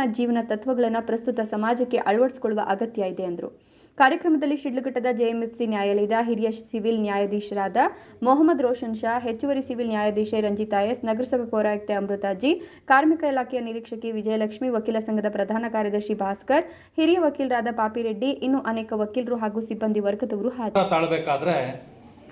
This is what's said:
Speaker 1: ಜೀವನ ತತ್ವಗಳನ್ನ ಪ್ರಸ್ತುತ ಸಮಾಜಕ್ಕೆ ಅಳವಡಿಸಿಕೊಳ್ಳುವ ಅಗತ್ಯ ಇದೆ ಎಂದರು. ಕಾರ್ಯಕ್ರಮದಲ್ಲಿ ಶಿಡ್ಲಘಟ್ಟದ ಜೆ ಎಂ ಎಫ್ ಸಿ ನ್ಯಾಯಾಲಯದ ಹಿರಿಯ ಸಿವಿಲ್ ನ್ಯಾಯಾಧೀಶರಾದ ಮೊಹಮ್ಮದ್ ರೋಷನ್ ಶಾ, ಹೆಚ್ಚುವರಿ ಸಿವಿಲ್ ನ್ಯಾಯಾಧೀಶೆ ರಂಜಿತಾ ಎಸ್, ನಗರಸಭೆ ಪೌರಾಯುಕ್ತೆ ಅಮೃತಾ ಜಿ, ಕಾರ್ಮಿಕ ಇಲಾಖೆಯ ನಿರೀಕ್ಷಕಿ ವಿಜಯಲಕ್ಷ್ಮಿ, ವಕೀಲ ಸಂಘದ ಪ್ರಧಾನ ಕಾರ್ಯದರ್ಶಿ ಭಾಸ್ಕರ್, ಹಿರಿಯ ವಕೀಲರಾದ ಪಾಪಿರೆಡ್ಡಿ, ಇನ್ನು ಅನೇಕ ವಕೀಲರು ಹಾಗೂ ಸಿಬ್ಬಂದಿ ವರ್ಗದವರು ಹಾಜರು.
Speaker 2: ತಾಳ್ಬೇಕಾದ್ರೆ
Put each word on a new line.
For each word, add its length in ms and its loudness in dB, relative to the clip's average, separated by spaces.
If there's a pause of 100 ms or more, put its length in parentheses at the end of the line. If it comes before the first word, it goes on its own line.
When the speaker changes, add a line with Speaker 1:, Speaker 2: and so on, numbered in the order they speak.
(120)
Speaker 1:
ಜೀವನ 300 0
ತತ್ವಗಳನ್ನ 580 0
ಪ್ರಸ್ತುತ 400 -2
ಸಮಾಜಕ್ಕೆ 560 0
ಅಳವಡಿಸಿಕೊಳ್ಳುವ 720 2
ಅಗತ್ಯ 340 -2
ಇದೆ 200 -4
ಎಂದರು. 480 -8 (240)
ಕಾರ್ಯಕ್ರಮದಲ್ಲಿ 600 4
ಶಿಡ್ಲಘಟ್ಟದ 560 -4
ಜೆ 120 0
ಎಂ 180 0
ಎಫ್ 100 -6
ಸಿ 140 -2
ನ್ಯಾಯಾಲಯದ 460 0 (100)
ಹಿರಿಯ 280 0
ಸಿವಿಲ್ 500 -2
ನ್ಯಾಯಾಧೀಶರಾದ 760 -2 (460)
ಮೊಹಮ್ಮದ್ 400 6
ರೋಷನ್ 320 -2
ಶಾ, 260 -2
ಹೆಚ್ಚುವರಿ 420 -2
ಸಿವಿಲ್ 260 -4
ನ್ಯಾಯಾಧೀಶೆ 520 0
ರಂಜಿತಾ 400 0
ಎಸ್, 240 -2
ನಗರಸಭೆ 460 -2
ಪೌರಾಯುಕ್ತೆ 420 0
ಅಮೃತಾ 400 -2
ಜಿ, 520 -2
ಕಾರ್ಮಿಕ 440 4
ಇಲಾಖೆಯ 320 -2
ನಿರೀಕ್ಷಕಿ 520 -8
ವಿಜಯಲಕ್ಷ್ಮಿ, 560 -2
ವಕೀಲ 300 0
ಸಂಘದ 320 0
ಪ್ರಧಾನ 380 -2
ಕಾರ್ಯದರ್ಶಿ 460 -2
ಭಾಸ್ಕರ್, 500 0 (320)
ಹಿರಿಯ 220 4
ವಕೀಲರಾದ 540 0
ಪಾಪಿರೆಡ್ಡಿ, 580 -2
ಇನ್ನು 300 0
ಅನೇಕ 360 -4
ವಕೀಲರು 400 -2
ಹಾಗೂ 240 -4
ಸಿಬ್ಬಂದಿ 400 -2
ವರ್ಗದವರು 480 -2
ಹಾಜರು. 420 0
Speaker 2:
ತಾಳ್ಬೇಕಾದ್ರೆ 960 0 (460)